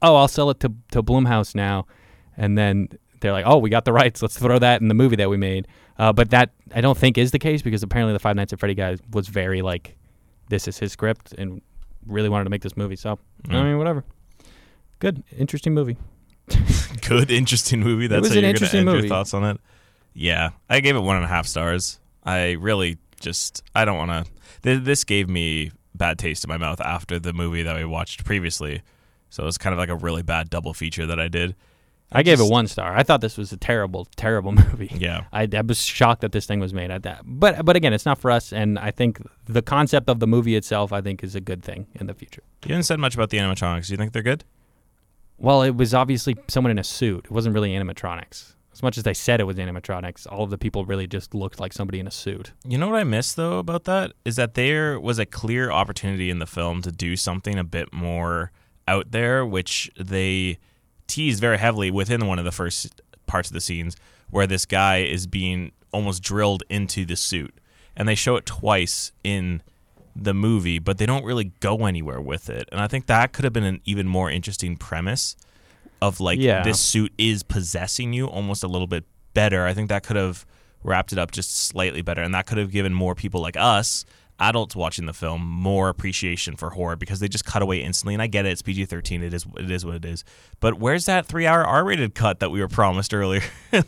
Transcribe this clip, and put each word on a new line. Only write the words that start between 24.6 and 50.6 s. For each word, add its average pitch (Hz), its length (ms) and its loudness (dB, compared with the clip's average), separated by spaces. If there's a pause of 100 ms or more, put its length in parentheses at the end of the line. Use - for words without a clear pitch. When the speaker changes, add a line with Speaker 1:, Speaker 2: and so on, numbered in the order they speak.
Speaker 2:
th-, 127 200 2
this 139 200 2
gave 101 260 0
me 80 420 -2 (220)
bad 85 260 -2
taste 78 240 -4
in - 60 -8
my 85 80 -4
mouth 82 240 -6
after 85 380 -6
the 85 140 -6
movie 85 300 -4
that 82 120 -4
we 80 100 -6
watched 82 400 -8
previously. 82 560 -4 (480)
So - 140 -10
it - 20 -4
was 82 120 -4
kind 92 160 -2
of 87 60 -2
like 87 100 -2
a 87 60 -4
really 85 280 -4
bad 82 260 -2
double 82 240 -6
feature 80 320 -6
that 82 140 -4
I 82 80 -2
did. 87 280 -2 (560)
Speaker 1:
I 123 80 2
Speaker 2:
I 151 40 4
Speaker 1:
gave 165 160 8
it 113 40 6
Speaker 2:
just 104 80 6
Speaker 1:
one 113 160 4
star. 90 280 -6
I 123 80 6
thought 139 180 4
this 110 160 -4
was 104 140 -8
a 95 60 -12
terrible, 92 480 -2 (100)
terrible 107 360 0
<laughs> - 0 -
movie. 104 440 6
Speaker 2:
Yeah. 87 380 -4
Speaker 1:
I, 110 200 0
I 107 80 0
was 113 220 0
shocked 117 380 2
that 104 100 -2
this 104 140 -4
thing 104 140 -2
was 95 140 -4
made 92 180 -6
at 95 120 -8
that. 90 220 -12
But, 156 400 2
but 175 100 8
again, 156 180 4
it's 107 120 -2
not 143 140 2
for 131 120 2
us, 117 220 2
and 107 260 2
I 107 120 -4
think 120 280 0 (260)
the 113 160 2
concept 143 480 2
of 117 100 2
the 113 80 2
movie 117 280 4
itself, 104 380 0
I 101 80 -2
think, 98 220 -6
is 95 120 -10
a 98 60 -6
good 92 220 -8
thing 95 320 -12
in 98 120 -10
the 98 60 -12
future. - 300 -20 (220)
Speaker 2:
You - 80 -6
haven't 170 100 0
said 156 160 0
much 127 160 -2
about 110 160 0
the 107 60 0
animatronics. 90 500 0
Do 98 60 -6
you 98 40 -4
think 107 160 -4
they're 113 80 -2
good? 131 220 -2 (920)
Speaker 1:
Well, 135 260 4
it 131 120 2
was 120 180 2
obviously 127 440 2 (100)
someone 127 240 2
in 104 80 0
a 92 40 -4
suit. 101 420 -2
It - 60 -16
wasn't 113 240 0
really 104 160 0
animatronics. 90 800 -8 (180)
As - 120 -10
much 127 140 -2
as 110 60 -8
they 101 100 0
said 120 280 0
it 98 40 0
was 95 120 -4
animatronics, 90 720 -8
all 101 120 -6
of 101 60 -4
the 98 80 -6
people 101 280 -4